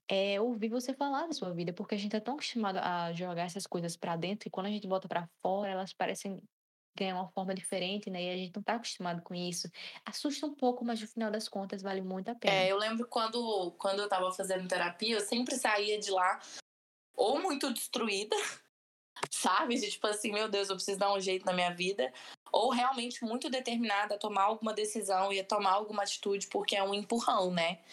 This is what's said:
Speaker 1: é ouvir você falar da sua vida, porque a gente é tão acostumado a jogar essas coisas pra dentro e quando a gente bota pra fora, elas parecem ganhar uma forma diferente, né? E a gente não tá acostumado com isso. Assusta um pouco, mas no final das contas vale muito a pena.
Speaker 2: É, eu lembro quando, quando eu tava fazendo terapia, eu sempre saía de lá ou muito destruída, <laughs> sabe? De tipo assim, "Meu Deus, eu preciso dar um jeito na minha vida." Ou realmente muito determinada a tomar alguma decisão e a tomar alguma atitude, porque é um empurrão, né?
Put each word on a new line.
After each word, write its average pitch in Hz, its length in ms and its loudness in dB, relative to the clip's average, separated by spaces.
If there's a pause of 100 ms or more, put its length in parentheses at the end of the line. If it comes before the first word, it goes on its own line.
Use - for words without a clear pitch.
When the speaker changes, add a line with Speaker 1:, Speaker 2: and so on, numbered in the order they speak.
Speaker 1:
é 196 320 2
ouvir 226 300 2
você 247 240 -2
falar 285 340 0
da 320 60 -2
sua 185 200 -4
vida, 175 200 -2
porque 208 220 -4
a - 20 0
gente 202 180 -2
é 214 60 4
tão 247 140 -2
acostumado 208 420 -2
a 175 340 0
jogar 170 320 -2
essas 180 240 -6
coisas 170 300 -2
pra 175 180 -2
dentro 175 320 -2
e - 20 -6
quando 196 180 -4
a - 20 -2
gente 208 180 -2
bota 190 180 2
pra 170 220 -2 (140)
fora, 196 280 2
elas 190 220 -2
parecem 190 500 -2 (560)
ganhar 190 180 0
uma 180 160 -2
forma 190 220 0
diferente, 190 560 -2
né? 180 140 -2
E 180 60 0
a 180 80 -2
gente 180 180 -6
não 208 80 -6
tá 208 120 0
acostumado 175 460 -4
com - 140 -10
isso. 175 320 -4 (380)
Assusta 285 400 -4
um 294 100 -4
pouco, 247 300 2
mas 233 160 0
no 214 80 -10
final 226 200 -2
das 214 200 -2
contas 196 320 -6
vale 190 200 -2
muito 185 300 -4
a 240 40 -4
pena. 214 180 4
Speaker 2:
É, 190 180 6
eu 196 60 4
lembro 226 320 0
quando, 220 680 2
quando 196 240 2
eu 208 60 0
tava 185 240 2
fazendo 185 340 0
terapia, 180 520 0
eu 202 40 2
sempre 247 360 0
saía 208 420 2
de 196 100 -4
lá 190 300 4 (800)
ou 240 240 4
muito 285 320 0
destruída, 214 640 -2
<laughs> - 960 -8
sabe? 233 440 2
De 202 160 -2
tipo - 160 0
assim, 208 240 0
"Meu 214 160 0
Deus, 202 220 0
eu 190 60 0
preciso 190 240 -2
dar 202 140 4
um 196 60 2
jeito 190 260 0
na 190 80 2
minha 180 200 2
vida." 190 400 0 (380)
Ou 226 200 2
realmente 247 540 0
muito 247 240 -4
determinada 226 640 0
a - 20 -4
tomar 208 260 0
alguma 220 300 2
decisão 202 600 0
e 196 60 0
a 190 40 -2
tomar 202 280 4
alguma 208 320 2
atitude, 202 440 -2
porque 202 300 0
é 196 60 4
um 196 100 2
empurrão, 208 580 2
né? 170 260 2 (160)